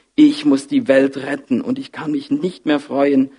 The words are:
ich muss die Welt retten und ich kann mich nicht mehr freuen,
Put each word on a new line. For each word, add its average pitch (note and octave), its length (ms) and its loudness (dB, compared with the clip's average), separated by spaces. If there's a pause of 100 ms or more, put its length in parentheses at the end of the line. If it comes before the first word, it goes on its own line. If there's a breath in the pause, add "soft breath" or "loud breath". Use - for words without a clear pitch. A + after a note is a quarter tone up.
(160 loud breath)
ich D4 280 4
muss C#3 220 2
die - 220 -2
Welt C3+ 300 2
retten - 420 -4
und C3 180 -4
ich C3+ 140 -14
kann D3+ 180 -10
mich C#3 220 -4
nicht D#3+ 340 -4
mehr D3 140 0
freuen, C3+ 580 0